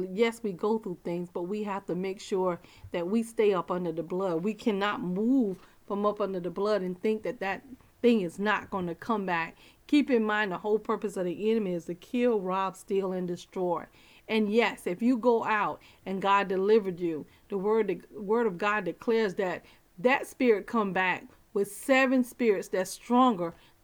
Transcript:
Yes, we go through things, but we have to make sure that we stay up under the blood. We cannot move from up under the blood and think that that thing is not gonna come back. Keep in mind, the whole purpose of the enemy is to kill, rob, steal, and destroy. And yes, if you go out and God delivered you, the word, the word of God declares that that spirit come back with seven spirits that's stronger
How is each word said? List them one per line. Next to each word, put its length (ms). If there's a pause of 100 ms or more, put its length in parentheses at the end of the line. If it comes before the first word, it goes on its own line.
(120)
Yes, 320
we 80
go 260
through 240
things, 260
but 200
we 160
have 220
to 100
make 240
sure 400 (320)
that 160
we 160
stay 280
up 160
under 220
the 140
blood. 400
We 100
cannot 460
move 580 (300)
from 180
up 140
under 180
the 100
blood 340
and 200
think 220
that 160
that 240 (360)
thing 200
is 180
not 320
gonna 240
come 320
back. 300 (320)
Keep 240
in 120
mind, 280
the 60
whole 200
purpose 380
of 80
the 260
enemy 240
is 120
to 100
kill, 440
rob, 360
steal, 340
and 160
destroy. 600 (420)
And 200
yes, 380
if 160
you 140
go 260
out 380 (260)
and 160
God 240
delivered 540
you, 260 (220)
the 100
word, 300
the 320
word 260
of 100
God 280
declares 500
that 300 (340)
that 300
spirit 400
come 240
back 320 (300)
with 180
seven 500
spirits 460
that's 200
stronger 640 (300)